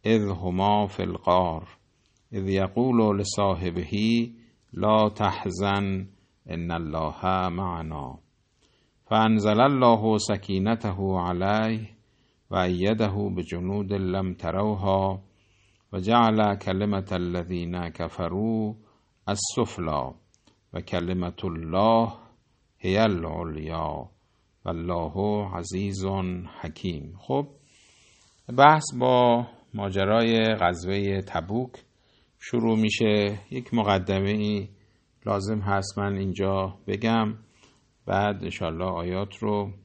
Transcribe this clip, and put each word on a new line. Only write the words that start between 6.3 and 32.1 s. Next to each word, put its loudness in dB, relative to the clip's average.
ان -6
الله -2
معنا -6
فانزل 4
الله 6
سکینته -2
علیه 0
وایده 0
بجنود -4
لم -2
تروها 0
وجعل 4
کلمة -2
الذین -4
كفروا -4
السفلی -2
وکلمة -4
الله 2
هی 0
العلیا -2
والله -2
عزیز -6
حکیم. -8
خب، -4
بحث 8
با 4
ماجرای 2
غزوه 0
تبوک -4